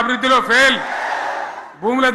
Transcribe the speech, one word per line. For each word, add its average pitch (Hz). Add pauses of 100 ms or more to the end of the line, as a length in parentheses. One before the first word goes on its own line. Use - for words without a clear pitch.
అభివృద్ధిలో 247 (140)
ఫెయిల్, 262 (1040)
భూముల 254